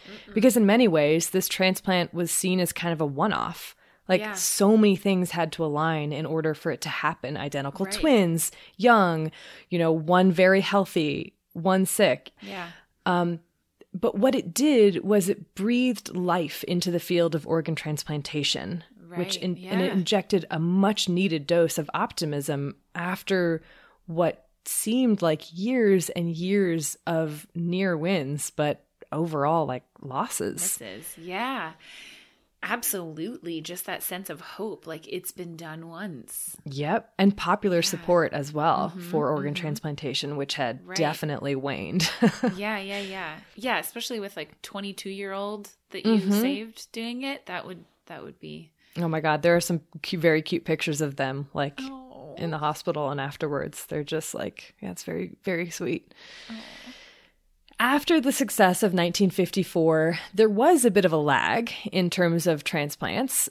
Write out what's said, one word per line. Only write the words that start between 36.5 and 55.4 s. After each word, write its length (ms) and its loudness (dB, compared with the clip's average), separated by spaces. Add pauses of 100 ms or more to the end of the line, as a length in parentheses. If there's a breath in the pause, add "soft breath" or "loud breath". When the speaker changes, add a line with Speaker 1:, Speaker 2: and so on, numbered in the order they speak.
Speaker 2:
Yep. 520 -4
And 200 4
popular 400 0
Speaker 1:
Yeah. 60 2
Speaker 2:
support 500 2
as 200 -6
well 380 2
Speaker 1:
Mm-hmm, 100 -12 (100)
Speaker 2:
for 200 0
organ 240 -2
Speaker 1:
mm-hmm. 60 -6
Speaker 2:
transplantation, 760 -6
which 180 -4
had 300 -4
Speaker 1:
Right. 140 -10
Speaker 2:
definitely 560 -2
waned. 560 -2 (100)
<laughs> 360 2
Speaker 1:
Yeah, 220 -4
yeah, 220 -8
yeah. 360 -10 (180)
Yeah, 240 -2
especially 400 -8
with, 180 -10
like, 260 -14
twenty-two-year-old 1080 -10 (200)
that 140 -10
you 140 4
Speaker 2:
Mm-hmm. 220 0
Speaker 1:
saved 500 -6
doing 320 -10
it. 240 -10
That 180 -10
would, 200 -16 (220)
that 180 -16
would 160 -18
be. 320 -16 (240 soft breath)
Speaker 2:
Oh 120 -2
my 120 -2
God. 220 2
There 120 6
are 60 6
some 200 0 (220)
cu-, 160 -4
very 240 6
cute 220 -4
pictures 360 -2
of 140 -2
them, 400 -4
like, 260 -4
Speaker 1:
Oh. 560 -14
Speaker 2:
in 140 -6
the 80 -4
hospital 520 -2
and 100 -4
afterwards. 680 -6
They're 160 -6
just 320 -6
like, 480 -10
yeah, 80 -10
it's 140 -12
very, 400 -8